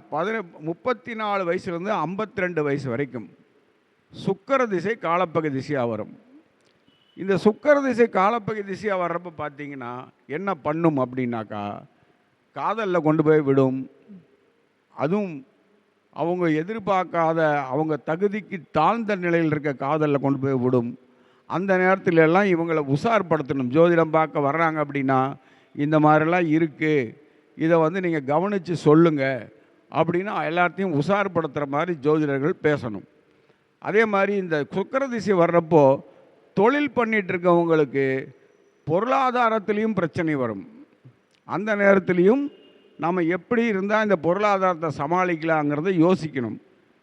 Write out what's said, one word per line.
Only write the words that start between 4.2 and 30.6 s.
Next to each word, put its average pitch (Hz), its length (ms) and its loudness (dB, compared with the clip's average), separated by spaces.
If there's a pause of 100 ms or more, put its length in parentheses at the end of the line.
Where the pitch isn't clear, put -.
சுக்கிர 254 400 -2
திசை 196 300 -4
காலப்பகை 165 540 -2
திசையா 131 380 -4
வரும். - 380 -10 (880)
இந்த 190 300 -2
சுக்கிர 285 380 4
திசை 240 260 2
காலப்பகை 208 540 -2
திசையா 196 360 -6
வர்றப்ப 175 400 -4
பார்த்தீங்கன்னா, 139 680 -12 (220)
என்ன 185 280 -6
பண்ணும் 151 440 0
அப்படின்னாக்கா, 117 840 -6 (720)
காதல்ல 185 420 -2
கொண்டு 156 260 2
போய் 151 180 6
விடும். 135 500 0 (1040)
அதுவும் 165 500 -4 (640)
அவங்க 175 380 -2
எதிர்பார்க்காத, 165 1080 0
அவங்க 143 500 -2
தகுதிக்கு 185 560 -4 (100)
தாழ்ந்த 202 440 2
நிலையில் 170 340 0
இருக்க 147 240 -2 (120)
காதல்ல 147 320 0
கொண்டு 139 200 0
போய் 135 140 -2
விடும். 123 460 0 (480)
அந்த 185 300 0
நேரத்துல 185 400 2
எல்லாம் 165 280 6
இவங்களை 165 500 0
உஷார்படுத்தணும். 151 760 -2
ஜோதிடம் 165 400 4
பார்க்க 156 280 0
வர்றாங்க 156 480 0
அப்படின்னா, 135 480 0 (400)
"இந்த 151 260 2
மாதிரிலாம் 156 460 4
இருக்கு, 151 760 0 (340)
இதை 165 220 2
வந்து 165 220 0
நீங்க 170 200 -2 (140)
கவனிச்சு 180 380 -2
சொல்லுங்க" 147 760 2 (440)
அப்படின்னு 175 400 -2 (160)
எல்லாத்தையும் 175 580 -2